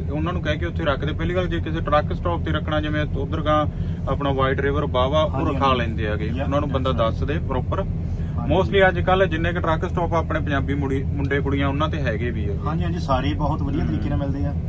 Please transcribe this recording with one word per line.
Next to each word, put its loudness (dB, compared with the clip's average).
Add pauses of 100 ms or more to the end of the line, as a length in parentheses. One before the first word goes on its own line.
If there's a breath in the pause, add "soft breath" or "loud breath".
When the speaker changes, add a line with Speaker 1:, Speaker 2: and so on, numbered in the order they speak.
(100)
Speaker 1:
ਉਹਨਾਂ -2
ਨੂੰ -4
ਕਹਿ -2
ਕੇ -4
ਉੱਥੇ -4
ਰੱਖ -2
ਦੇ। -2
ਪਹਿਲੀ -2
ਗੱਲ, 0
ਜੇ -2
ਕਿਸੇ -2
ਟਰੱਕ 2
ਸਟਾਪ -2
ਤੇ -2
ਰੱਖਣਾ, 0
ਜਿਵੇਂ -2 (100)
ਉੱਧਰ -2
ਗਾਂਹ 2 (420 loud breath)
ਆਪਣਾ 0
ਵਾਈਟ 2
ਰਿਵਰ, 0
ਬਾਵਾ, 2
ਉਹ 2
Speaker 2:
ਹਾਂਜੀ, 0
Speaker 1:
ਰਖਾ 2
Speaker 2:
ਹਾਂਜੀ। 4
Speaker 1:
ਲੈਂਦੇ -2
ਹੈਗੇ, -2
Speaker 2:
ਯਾ, -2
Speaker 1:
ਉਹਨਾਂ 0
ਨੂੰ -2
ਬੰਦਾ 0
Speaker 2:
ਅੱਛਾ। 2
Speaker 1:
ਦੱਸ -2
ਦੇ 0
ਪ੍ਰੋਪਰ। -2 (540 loud breath)
Speaker 2:
ਹਾਂਜੀ। 2
Speaker 1:
Mostly 6
ਅੱਜ 0
ਕੱਲ੍ਹ 4
ਜਿੰਨੇ 0
ਕੁ -2
ਟਰੱਕ 0
ਸਟਾਪ 0
ਆਪਣੇ 0
ਪੰਜਾਬੀ 0
ਮੁੜੀ-, 0
ਮੁੰਡੇ 0
ਕੁੜੀਆਂ 0
ਉਹਨਾਂ 0
ਤੇ -2
ਹੈਗੇ 0
ਵੀ -2
ਆ। -2 (140)
Speaker 2:
ਹਾਂਜੀ, 0
ਹਾਂਜੀ, -2
ਸਾਰੇ 0
ਬਹੁਤ 0
ਵਧੀਆ 0
Speaker 1:
ਹੂੰ। 0
Speaker 2:
ਤਰੀਕੇ -2
ਨਾਲ 0
ਮਿਲਦੇ -2
ਆ -2 (160)